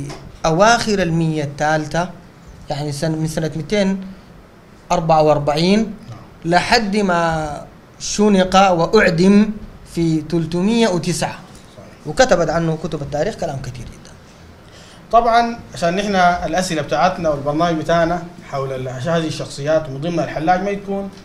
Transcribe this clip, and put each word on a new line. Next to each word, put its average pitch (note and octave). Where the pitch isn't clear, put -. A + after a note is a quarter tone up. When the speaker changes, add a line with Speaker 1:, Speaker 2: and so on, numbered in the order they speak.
Speaker 1:
أواخر G#3
المية D#3+
الثالثة، D3+
يعني D3
سن-، D#3+
من D#3+
سنة D#3+
ميتين G3
أربعة D#3+
وأربعين D3+
Speaker 2:
نعم. A3+
Speaker 1:
لحد G3
ما E3
شنق F#3+
وأعدم F#3
في E3
تلتمية F3
وتسعة. F3
Speaker 2:
صحيح. -
Speaker 1:
وكتبت E3+
عنه D#3+
كتب D#3
التاريخ D3
كلام C#3+
كثير -
جدا. -
Speaker 2:
طبعا A#3
عشان F3
نحن G3+
الأسئلة F3
بتاعتنا D#3+
والبرنامج D3+
بتاعنا E3
حول C3+
ال-، B2+
هذه D#3+
الشخصيات D3
ومن C3+
ضمنها E3
الحلاج E3+
ما G3+
يكون G3